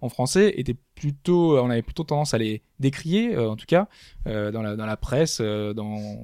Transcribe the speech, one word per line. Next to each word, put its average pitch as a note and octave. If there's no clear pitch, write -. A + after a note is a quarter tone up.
en B2+
français B2+
étaient B2
plutôt, D#3+
on B2
avait A#2
plutôt -
tendance D3
à A2+
les G#2+
décrier, E3+
euh, A#2
en A2
tout -
cas, F#3
euh, G#2
dans A2
la, G#2+
dans A2
la A2
presse, D#3
euh, G#2
dans, G#2+